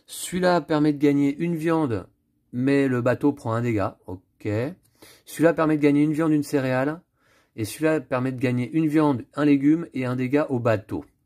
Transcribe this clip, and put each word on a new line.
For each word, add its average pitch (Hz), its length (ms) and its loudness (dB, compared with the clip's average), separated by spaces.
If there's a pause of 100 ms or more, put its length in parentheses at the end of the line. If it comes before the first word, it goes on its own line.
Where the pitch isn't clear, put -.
Celui-là 180 540 0
permet 151 320 2
de 143 60 -4
gagner 143 380 2
une 170 180 -2
viande, 156 540 -2 (440)
mais 135 360 2
le 123 120 -2
bateau 123 320 0
prend 117 200 -6
un 117 100 -2
dégât. 107 440 -2
Ok. - 420 -14 (760)
Celui-là 160 300 0
permet 156 220 0
de 143 60 -4
gagner 143 200 4
une 156 100 2
viande, 156 200 0
une 147 100 2
céréale. 135 580 -2 (560)
Et 113 80 -6
celui-là 156 360 -2
permet 131 320 -4
de 127 60 -8
gagner 123 320 -2
une 160 160 0
viande, 147 380 2 (100)
un 147 100 -2
légume 147 480 2
et 131 140 -4
un 127 100 -2
dégât 131 340 0
au 123 100 -2
bateau. 104 440 -2 (220)